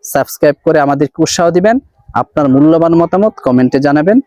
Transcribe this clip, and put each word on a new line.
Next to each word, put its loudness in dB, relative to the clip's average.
সাবস্ক্রাইব -2
করে 0
আমাদেরকে -2
উৎসাহ -2
দিবেন, 0
আপনার -4
মূল্যবান 2
মতামত -2
কমেন্টে 0
জানাবেন 0